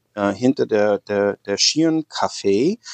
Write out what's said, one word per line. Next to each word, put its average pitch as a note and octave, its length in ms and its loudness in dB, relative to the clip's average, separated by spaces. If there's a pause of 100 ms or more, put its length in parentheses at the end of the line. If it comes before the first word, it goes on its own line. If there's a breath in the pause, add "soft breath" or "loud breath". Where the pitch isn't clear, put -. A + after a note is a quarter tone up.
(160)
äh, G2+ 160 0
hinter A#2 340 0
der, G#2 340 2
der, G2+ 360 -2 (100)
der G2+ 120 -2
Schirn D#3+ 520 0
Café. A2 720 -2 (140 loud breath)